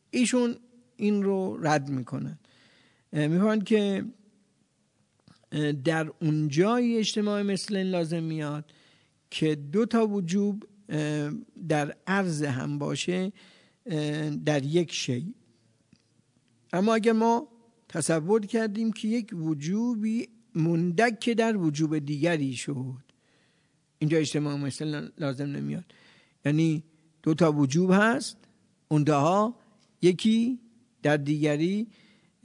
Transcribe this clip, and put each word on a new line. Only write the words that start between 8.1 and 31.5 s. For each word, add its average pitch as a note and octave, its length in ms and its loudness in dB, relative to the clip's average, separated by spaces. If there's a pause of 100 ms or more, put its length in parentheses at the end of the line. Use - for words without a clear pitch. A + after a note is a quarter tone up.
میاد D3+ 480 -6 (580)
که D#3 260 0
دو D3 300 -2
تا A3+ 220 2
وجوب، G3+ 560 0 (260)
اه، D3+ 420 -2 (380)
در D3+ 260 0 (120)
عرض F3+ 360 0
هم C#3+ 340 -2
باشه، F3 540 -2 (540)
اه، D3+ 440 -2
در D3 340 0
یک D#3+ 300 0
شی. C#3 400 -4 (1400)
اما G#3 220 2
اگر A3+ 160 4
ما A3+ 360 2 (420)
تصور E3 560 0
کردیم A3+ 460 -2
که - 160 -6
یک A3 260 -2
وجوبی G#3 960 -2 (260)
مندک E3+ 760 2
در A3+ 280 2
وجوب D#3 400 0
دیگری D3 560 0
شد، B2+ 500 -8 (960)
اینجا D3+ 180 2
اجتماع D3 380 0
مثل D3 640 -6
لازم C#3+ 280 -4
نمیاد. C#3+ 380 -6 (640)
یعنی D#3 380 2 (400)
دو D#3 100 2
تا D#3+ 180 4
وجوب D3 420 2
هست، A3+ 440 2 (500)
اون D3+ 160 2
دوها E3+ 520 4 (460)
یکی A3 580 2 (440)
در D3 140 4
دیگری، D3+ 680 0 (580)